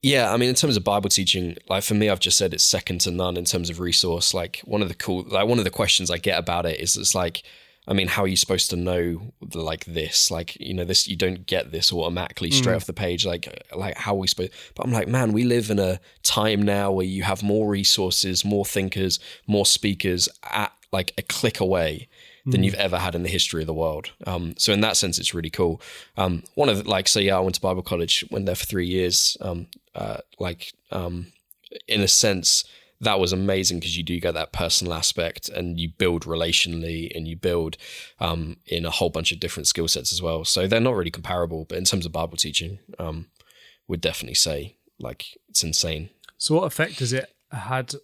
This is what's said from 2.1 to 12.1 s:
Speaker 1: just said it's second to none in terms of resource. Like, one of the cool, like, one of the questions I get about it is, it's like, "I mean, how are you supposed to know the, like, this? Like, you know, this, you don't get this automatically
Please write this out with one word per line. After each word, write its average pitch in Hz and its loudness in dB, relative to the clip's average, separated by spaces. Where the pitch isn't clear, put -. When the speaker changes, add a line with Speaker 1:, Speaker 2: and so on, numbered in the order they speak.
Speaker 1:
just - 4
said 90 2
it's - 2
second 90 2
to 92 0
none 90 0
in 87 -2
terms 87 0
of 85 -6
resource. 87 2
Like, 87 -4
one 107 0
of 95 0
the 80 -4
cool, 92 -2
like, 101 2
one 120 6
of 101 2
the 90 0
questions 92 2
I 87 -2
get 87 2
about 87 0
it 80 -2
is, - 0
it's - 2
like, 87 -2
"I 98 0
mean, 95 2
how 101 0
are 95 2
you 92 2
supposed - 2
to 92 -2
know 90 -2
the, 80 -10
like, 80 -4
this? 82 0
Like, 82 -6
you - -8
know, 90 -4
this, 92 2
you 90 -4
don't 92 0
get 90 -2
this 80 2
automatically 87 -2